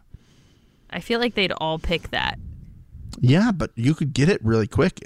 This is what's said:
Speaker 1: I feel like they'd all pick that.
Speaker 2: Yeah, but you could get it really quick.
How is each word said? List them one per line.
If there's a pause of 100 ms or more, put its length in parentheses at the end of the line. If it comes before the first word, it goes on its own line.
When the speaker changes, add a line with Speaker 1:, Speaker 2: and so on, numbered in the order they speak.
(920)
Speaker 1:
I
feel
like
they'd
all
pick
that. (800)
Speaker 2:
Yeah,
but
you
could
get
it
really
quick.